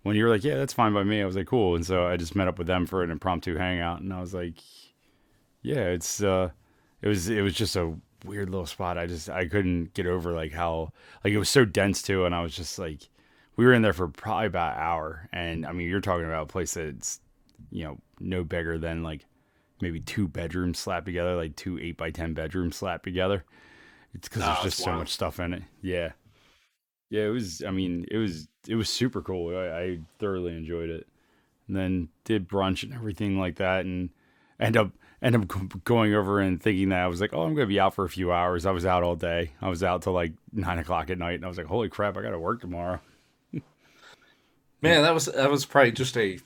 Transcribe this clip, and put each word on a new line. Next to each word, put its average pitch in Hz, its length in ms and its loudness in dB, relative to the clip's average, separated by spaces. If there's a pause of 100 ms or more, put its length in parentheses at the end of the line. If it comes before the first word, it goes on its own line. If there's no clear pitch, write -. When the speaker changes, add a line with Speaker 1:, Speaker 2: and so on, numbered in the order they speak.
Speaker 1:
when 104 140 2
you 107 80 6
were 117 60 6
like, 107 120 4
"Yeah, 143 140 0
that's 135 160 -2
fine 110 200 4
by 101 120 4
me," 104 180 2
I - 20 0
was 92 120 -2
like, 95 100 -2
"Cool." 95 300 4
And 82 100 0
so 90 180 2
I 90 120 2
just 85 180 -4
met 95 140 2
up 82 100 -2
with 85 80 -4
them 90 200 2
for 92 180 0
an 82 80 -2
impromptu 85 440 -2
hangout, 87 440 -2
and 95 120 -8
I 92 80 -6
was 90 140 -10
like, 87 220 -6 (1080)
"Yeah, 123 220 -2
it's, 90 360 -2
uh," 92 300 4 (500)
it - 80 -2
was, 95 200 0
it 110 140 2
was 98 120 2
just 104 220 -2
a 82 180 0 (300)
weird 98 260 -6
little 92 160 -4
spot. 87 320 -4
I 85 80 -2
just, 87 220 -8
I 85 200 -8
couldn't 90 460 0
get 92 120 -2
over, 87 260 0
like, 80 200 -4
how, 82 400 -4 (320)
like, 101 80 2
it 107 60 4
was 98 100 0
so 135 160 8
dense 98 380 2
too, 95 220 2
and 87 80 2
I 87 80 0
was 82 140 -4
just - 240 -10
like, 80 300 -10 (480)
we 117 80 6
were 127 80 12
in 117 100 8
there 104 100 6
for 87 140 0
probably 107 400 -2
about 85 300 -2
an 67 40 -4
hour, 80 520 -4
and, 82 340 -4
I 78 60 -8
mean, 87 160 -4
you're 95 120 0
talking 90 260 0
about 80 180 -2
a - 20 -12
place 85 280 -4
that's, 76 460 -8 (520)
you 85 100 -6
know, 73 160 -10 (220)
no 92 240 -2
bigger 82 340 -2
than, 82 240 -4
like, 80 220 -8 (560)
maybe 85 180 -4
two 98 300 -2
bedrooms 87 500 -4
slapped 90 280 -4
together, 87 280 0
like, 82 220 -4
two 90 240 -8
eight-by-ten 82 520 -6
bedrooms 80 440 -4
slapped 87 260 -6
together. 92 420 0 (720)
It's - 140 -14
'cause 101 160 -2
Speaker 2:
Oh, - 20 2
Speaker 1:
there's 98 120 2
Speaker 2:
that's 90 60 -2 (120)
Speaker 1:
just - 80 -4
so 92 80 -2
Speaker 2:
wild. 82 80 -2
Speaker 1:
much 80 100 -6
stuff - 300 -4
in 87 140 -4
it. 87 100 -10 (160)
Yeah. 87 320 -4 (1000)
Yeah, 107 160 2
it 104 40 0
was, 104 340 -4
I 95 80 -4
mean, 87 360 -2
it 107 100 -2
was, 82 280 -2 (220)
it 113 80 0
was 110 120 0
super 123 320 0
cool. 87 360 -4
I, 92 100 -2
I 87 320 -4 (220)
thoroughly 90 360 -2
enjoyed 82 340 -6
it. 82 180 -10 (580)
And 98 100 -4
then 92 320 0 (140)
did 101 260 0
brunch 95 360 0
and 143 100 -10
everything 104 420 -4
like 90 200 -2
that, 92 280 2
and 90 260 -4 (500)
end 113 160 4
up, 104 160 4 (280)
end 120 160 4
up 98 120 2
g-, 95 360 -8
going 110 300 4
over 101 260 4
and 92 200 2
thinking 98 280 4
that 92 120 2
I 90 60 2
was 87 140 -2
like, 107 120 0
"Oh, 160 100 0
I'm 160 120 0
gonna 139 120 2
be 98 140 2
out 95 140 4
for 98 100 -2
a 87 40 -2
few 90 240 0
hours." 87 340 2
I 98 60 4
was 87 120 0
out 90 180 4
all 87 140 2
day. 85 440 -2
I 98 80 -2
was 87 140 -2
out 90 200 2
till, 95 100 0
like, 85 200 0 (200)
nine 90 260 -2
o'clock 82 320 -2
at 92 80 -4
night, 87 160 -4
and 85 100 -8
I 92 40 -8
was 90 100 -10
like, 80 80 -8
"Holy 101 220 -2
crap, 101 280 -2
I 98 60 -6
gotta 110 160 -4
work 98 220 -2
tomorrow." 87 400 -6 (520)
<laughs> - 0 - (1300)
Speaker 2:
Man, 156 200 8
that 165 120 6
was, 151 120 0
that 135 240 2
was 139 140 2
probably 127 280 8
just 127 240 -2
a, 95 300 2